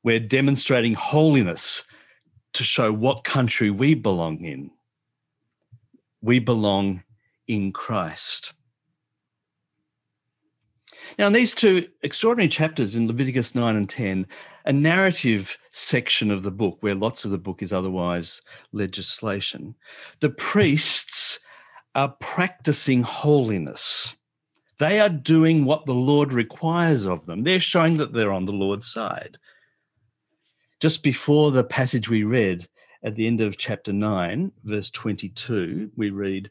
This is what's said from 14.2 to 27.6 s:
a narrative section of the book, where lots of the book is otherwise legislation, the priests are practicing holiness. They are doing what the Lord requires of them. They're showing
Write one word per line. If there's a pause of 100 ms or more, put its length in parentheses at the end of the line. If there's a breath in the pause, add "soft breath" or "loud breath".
a
narrative (140 soft breath)
section
of
the
book,
where
lots
of
the
book
is
otherwise (280 loud breath)
legislation, (440 loud breath)
the
priests (540 loud breath)
are
practicing
holiness. (640)
They
are
doing
what
the
Lord
requires
of
them.
They're
showing